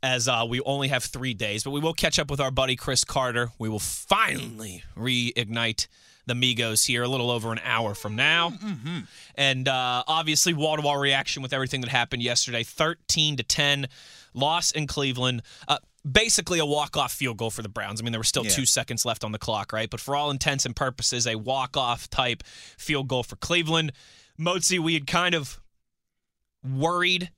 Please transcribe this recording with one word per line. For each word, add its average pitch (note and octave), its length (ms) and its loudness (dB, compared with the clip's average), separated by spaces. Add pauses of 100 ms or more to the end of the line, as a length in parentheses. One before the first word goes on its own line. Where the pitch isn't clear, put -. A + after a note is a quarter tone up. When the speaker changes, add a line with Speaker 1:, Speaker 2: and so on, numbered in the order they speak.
Speaker 1:
as, B2+ 280 2
uh, A#2 180 2
we B2 140 -2
only C#3 260 0
have C3+ 160 0
three B2+ 300 -6
days. G#2+ 320 -2
But C3+ 60 -4
we C#3+ 100 -2
will D#3+ 120 0
catch - 240 2
up C#3+ 140 0
with C#3+ 80 -4
our C3+ 120 2
buddy C3 260 2
Chris - 260 0
Carter. A#2+ 460 0 (100)
We A2 80 -4
will G#2+ 120 -2
finally A2+ 1040 -2 (120)
reignite A#2 920 0 (380)
the A#2+ 80 -2
Migos A#2+ 520 2
here A#2+ 180 0
a B2 60 0
little B2 200 0
over A#2 220 -2
an A2+ 140 -4
hour A2+ 280 0
from G#2+ 220 -8
now. D#3+ 360 2
Speaker 2:
Mm-hmm. F3 480 -8 (360)
Speaker 1:
And, C3+ 320 2
uh, B2+ 400 0
obviously, D#3 460 2
wall-to-wall D3+ 440 2
reaction C#3 460 0
with B2+ 80 -6
everything C3+ 300 -2
that A#2 80 -6
happened A#2+ 340 0
yesterday. A#2+ 400 0
Thirteen D#3 720 0
to A#2+ 80 -6
ten C#3+ 440 2 (480)
loss D#3 360 2
in D3+ 160 -2
Cleveland. B2+ 560 0 (240)
Uh, D3 100 4 (320)
basically F3+ 500 4
a D3+ 60 4
walk-off D3 480 0
field A#2+ 240 -2
goal A2+ 140 -2
for - 100 -8
the G#2+ 80 -6
Browns. G#2 320 -6
I - 20 -6
mean, A#2 100 -2
there A2+ 60 -2
were A2 40 -4
still B2+ 220 2
Speaker 2:
Yeah. A2 60 -2
Speaker 1:
two C3 140 4
seconds A#2+ 400 2
left A#2 180 -2
on A2 80 -4
the G#2+ 60 -4
clock, G#2+ 340 -2
right? A2 180 -2
But A#2 100 -8
for C#3 160 -2
all D3 160 0
intents C#3 340 0
and A#2+ 100 -4
purposes, B2 520 0
a A2+ 80 0
walk-off B2 760 -2
type B2 320 0 (360)
field C3+ 300 -2
goal B2 160 0
for - 120 -10
Cleveland. D#3+ 560 2 (480)
Motzi, F3+ 400 2
we E3 160 2
had C#3+ 120 -2
kind F3 280 4
of D3 240 -4 (1040)
worried F3 720 2